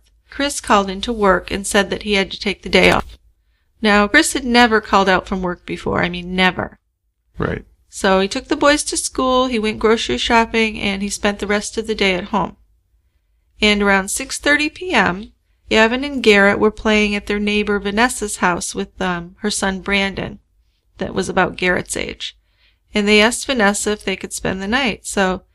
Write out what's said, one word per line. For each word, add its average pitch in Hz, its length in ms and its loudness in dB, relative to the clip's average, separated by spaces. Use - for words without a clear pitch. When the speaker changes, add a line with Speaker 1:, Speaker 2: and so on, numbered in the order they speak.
Speaker 1:
Chris 285 320 -4
called 202 300 2
into 196 220 -6
work 196 400 2
and 196 140 -6
said 196 240 2
that 180 120 -6
he 208 120 -2
had 196 180 0
to - 80 -14
take 190 220 -6
the 202 60 -12
day 180 220 6
off. - 260 -2
Now, 208 280 4
Chris 302 240 4
had 277 120 -6
never 233 360 6
called 196 280 2
out 185 200 2
from 190 140 -4
work 175 240 -6
before. 185 360 -4
I 175 60 -2
mean, 175 260 -8
never. 185 440 0
Speaker 2:
Right. - 260 -4
Speaker 1:
So 190 220 2
he 190 80 2
took 247 200 -8
the 311 100 -2
boys 294 280 4
to - 120 -6
school, 254 500 0
he 247 140 -2
went 214 180 -4
grocery 226 400 0
shopping, 226 640 0
and 196 200 -4
he 202 80 -4
spent 208 300 -2
the 208 80 -6
rest 208 320 -2
of 220 80 -6
the 220 80 -4
day 196 220 0
at 196 180 -6
home. 185 220 -2
And 208 180 2
around 196 280 2
six - 280 -8
thirty 294 320 0
P 359 240 -8
M, 196 400 0
Gavin 226 320 4
and 285 180 -4
Garrett 202 380 6
were 208 140 2
playing 208 420 0
at 208 140 -6
their 208 100 -2
neighbor 208 400 -2
Vanessa's 208 600 -2
house 180 360 -2
with, 196 260 -10
um, 180 420 -6
her 208 80 -2
son 190 300 -4
Brandon, 196 600 -4
that - 160 -6
was 190 140 -2
about 185 260 -2
Garrett's - 420 -2
age. - 400 -8
And 208 140 0
they 208 140 6
asked 233 260 2
Vanessa 208 460 2
if 208 120 -6
they 190 120 -4
could - 160 -12
spend 190 280 -4
the 196 60 -6
night. 240 400 -2
So 185 380 -2